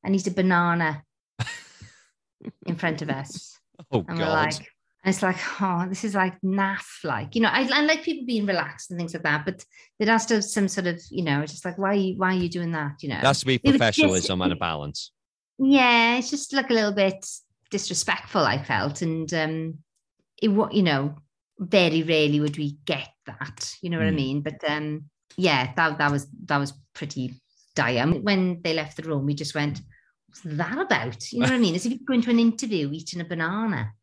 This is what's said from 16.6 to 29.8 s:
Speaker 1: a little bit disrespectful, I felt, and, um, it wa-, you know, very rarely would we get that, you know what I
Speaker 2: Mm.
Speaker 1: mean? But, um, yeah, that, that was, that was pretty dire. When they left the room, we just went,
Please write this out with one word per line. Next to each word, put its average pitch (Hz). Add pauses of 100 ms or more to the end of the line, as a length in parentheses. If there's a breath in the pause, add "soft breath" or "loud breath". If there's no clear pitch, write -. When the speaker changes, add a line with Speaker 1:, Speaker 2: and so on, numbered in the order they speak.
Speaker 1:
a -
little 214
bit 190 (440)
disrespectful, -
I 131
felt, 135
and, 160
um, 160 (640)
it 220
wa-, 208
you 202
know, 147 (420)
very 170
rarely 151
would 147
we 147
get 139 (180)
that, -
you 175
know 170
what 160
I 160
Speaker 2:
Mm. 160
Speaker 1:
mean? 139
But, 151
um, 151 (320)
yeah, 143
that, 156
that 143
was, 143 (180)
that 143
was 143 (220)
pretty 127 (400)
dire. 123
When 180
they 165
left 151
the 160
room, 147
we 147
just 147
went, 147 (480 soft breath)